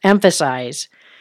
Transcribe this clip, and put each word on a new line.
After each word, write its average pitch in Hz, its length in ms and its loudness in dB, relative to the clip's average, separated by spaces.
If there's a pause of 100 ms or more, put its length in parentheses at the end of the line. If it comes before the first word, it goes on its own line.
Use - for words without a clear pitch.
emphasize, 147 840 0 (340)